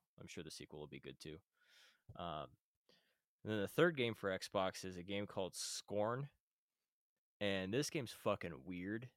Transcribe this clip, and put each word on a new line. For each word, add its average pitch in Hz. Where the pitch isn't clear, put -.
I'm -
sure -
the 78
sequel 76
will 73
be 69
good 67
too. 78
Um, 78
and 107
then 107
the 98
third 165
game 117
for 95
Xbox 95
is 92
a 90
game 101
called 92
Scorn, 113
and 98
this 139
game's 131
fucking 95
weird. 98